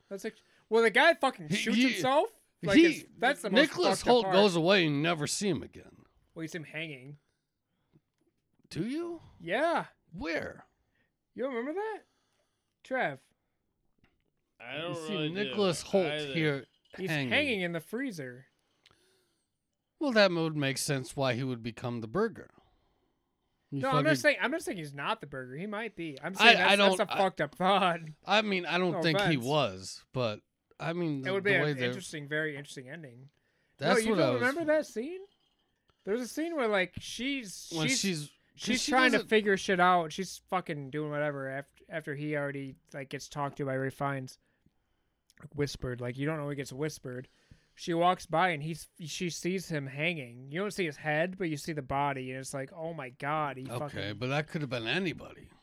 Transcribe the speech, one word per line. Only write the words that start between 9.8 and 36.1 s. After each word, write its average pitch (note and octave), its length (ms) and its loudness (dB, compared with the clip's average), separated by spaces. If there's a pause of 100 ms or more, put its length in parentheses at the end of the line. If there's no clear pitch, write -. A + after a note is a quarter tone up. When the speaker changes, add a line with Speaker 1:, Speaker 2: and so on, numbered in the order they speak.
Speaker 2:
Where? D4+ 460 -6 (720)
Speaker 1:
You G#3+ 80 -4
don't C#4 120 -4
remember B3+ 220 -4
that, G#4+ 220 -6 (880)
Trev? E3+ 340 -2 (1400)
Speaker 3:
I B2 160 -10
Speaker 2:
You D#3 40 -4
Speaker 3:
don't E3+ 140 -4
Speaker 2:
see - 180 -6
Speaker 3:
really D#3 140 0
do D#3+ 80 -4
Speaker 2:
Nicholas G3+ 480 2
Hoult F#3+ 220 2
Speaker 3:
either. D3+ 280 -4
Speaker 2:
here D3 320 0 (320)
Speaker 1:
He's F#3 120 -4
Speaker 2:
hanging. C#3+ 200 0
Speaker 1:
hanging B3 340 2
in E3+ 100 -2
the E3 80 -4
freezer. D#3+ 640 -8 (1500)
Speaker 2:
Well, D4 140 0
that G3+ 180 6
would D#3+ 260 -2
make C3+ 200 0
sense C3+ 380 -4
why C3+ 180 2
he A#2+ 100 -2
would B2+ 180 -4
become A#2+ 400 -6
the A2+ 60 -8
burger. F3 420 -4 (1200)
You C#3+ 100 -4
Speaker 1:
No, C4 80 0
I'm C4 60 2
not B3+ 80 4
Speaker 2:
fucking D#4 120 4
Speaker 1:
saying, C4 260 2
I'm A3+ 100 0
not E4+ 120 -4
saying C4 140 -6
he's D3+ 160 -10
not D#3+ 280 -4
the D#3 60 -12
burger. C3 280 -10
He F3+ 120 -8
might G#3+ 280 -8
be. D#3 260 -10
I'm E3+ 180 -6
Speaker 2:
I, G3+ 40 6 (100)
Speaker 1:
saying G#3 40 6
Speaker 2:
I F#3 180 6
Speaker 1:
that's, - 40 4
that's F#3+ 180 6
Speaker 2:
don't, G3 120 0
Speaker 1:
a - 40 -4
Speaker 2:
I, - 40 0
Speaker 1:
fucked F#3+ 240 2
up D3 140 -4
thought. F#3 440 2 (260)
Speaker 2:
I G#3 160 4
mean, F#3+ 240 -2
I D#3+ 120 0
don't F3+ 160 2
Speaker 1:
No E3 80 -2
Speaker 2:
think E3 180 4
he G3+ 60 2 (100)
Speaker 1:
offense. A#2+ 100 -2
Speaker 2:
was, A2 580 0 (100)
but A2+ 260 -2 (400)
I D#3+ 140 -4
mean, E3 260 -2
Speaker 1:
It C3 60 -6
Speaker 2:
the, F#3 80 -2
Speaker 1:
would G3 100 0
be G3+ 100 4
Speaker 2:
the F3+ 80 4
way D3+ 100 2
Speaker 1:
an C#3 60 -4
Speaker 2:
they're B2+ 120 -2
Speaker 1:
interesting, D3 380 -8
very D3+ 300 -2
interesting C#3 320 -14
ending. C3+ 400 -16 (480)
Speaker 2:
That's F3+ 220 4
Speaker 1:
No, A3 60 2
you A3 60 2
Speaker 2:
what G3+ 60 4
Speaker 1:
don't D3 100 6
Speaker 2:
I B2 60 4
was - 80 0
Speaker 1:
remember C#4+ 240 0
that D4+ 220 2
scene? D4+ 320 -8 (840)
There's A3 180 -2